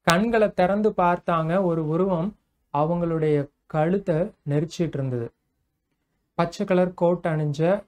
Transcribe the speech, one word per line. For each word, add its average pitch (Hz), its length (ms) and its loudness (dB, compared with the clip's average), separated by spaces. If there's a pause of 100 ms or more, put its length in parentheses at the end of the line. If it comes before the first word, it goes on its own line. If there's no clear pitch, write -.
கண்களை 190 520 2
திறந்து 202 380 2
பார்த்தாங்க. 175 720 0
ஒரு 165 240 0
உருவம் 180 500 -2 (360)
அவங்களுடைய 160 600 0 (300)
கழுத்தை 165 500 0 (320)
நெரிச்சிட்டு 160 460 -2
இருந்தது. 123 380 -6 (1000)
பச்சை 170 320 -4
கலர் 180 280 2
கோட் 175 320 0
அணிஞ்ச 156 600 0